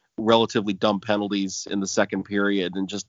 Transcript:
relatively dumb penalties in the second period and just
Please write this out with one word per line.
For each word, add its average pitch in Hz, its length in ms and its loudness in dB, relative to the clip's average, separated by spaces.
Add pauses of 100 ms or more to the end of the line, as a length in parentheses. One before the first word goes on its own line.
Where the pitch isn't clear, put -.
(180)
relatively 110 560 4
dumb 101 280 0
penalties 101 680 -2
in 101 100 -2
the 98 80 -2
second 101 360 -2
period 101 520 0
and 95 120 -4
just 101 220 -10